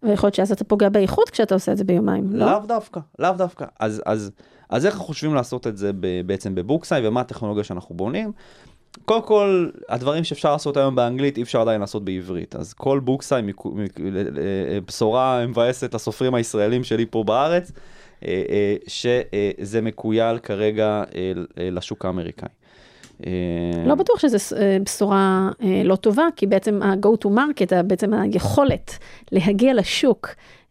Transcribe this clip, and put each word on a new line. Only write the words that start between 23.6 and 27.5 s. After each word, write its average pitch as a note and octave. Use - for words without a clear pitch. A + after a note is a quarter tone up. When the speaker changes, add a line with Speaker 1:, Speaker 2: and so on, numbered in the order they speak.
Speaker 1:
לא C#4+
בטוח G4
שזה A#3+
ס-, -
אה, G3
בשורה, G3
אה, F#3+
לא F#3+
טובה, A3+
כי G3+
בעצם G3
ה-go G3+
to -
market, A3+